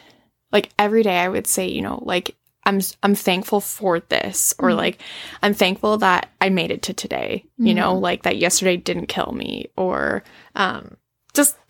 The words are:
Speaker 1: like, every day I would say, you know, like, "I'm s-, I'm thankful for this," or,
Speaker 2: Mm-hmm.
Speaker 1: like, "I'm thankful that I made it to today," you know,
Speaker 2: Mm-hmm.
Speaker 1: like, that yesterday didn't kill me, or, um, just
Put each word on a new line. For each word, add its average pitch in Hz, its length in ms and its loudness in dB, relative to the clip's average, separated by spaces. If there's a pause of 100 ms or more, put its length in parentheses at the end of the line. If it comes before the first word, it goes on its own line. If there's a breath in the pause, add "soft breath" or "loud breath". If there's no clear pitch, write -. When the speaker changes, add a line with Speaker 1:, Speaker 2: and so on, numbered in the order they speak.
(520 loud breath)
Speaker 1:
like, 202 180 2 (100)
every 208 240 4
day 185 140 2
I 180 120 2
would 190 180 -4
say, 185 200 0
you - 160 -4
know, - 200 -6
like, - 320 -4 (300)
"I'm 202 120 2
s-, - 260 -4
I'm 202 100 4
thankful 196 480 0
for 175 380 -2
this," - 580 -2
or, 180 120 2
Speaker 2:
Mm-hmm. - 80 2
Speaker 1:
like, 175 240 -2 (420 loud breath)
"I'm 208 100 4
thankful 208 460 2
that 185 300 2 (120)
I 190 80 2
made 175 220 0
it - 120 -4
to 185 100 -6
today," - 520 -6 (120)
you 233 180 4
know, 185 180 2
Speaker 2:
Mm-hmm. 190 100 0
Speaker 1:
like, 180 200 -2
that - 140 0
yesterday 180 400 2
didn't 175 320 -6
kill - 220 -4
me, - 460 -8
or, 71 460 -2 (320 loud breath)
um, - 420 -4 (380)
just 285 200 4 (140)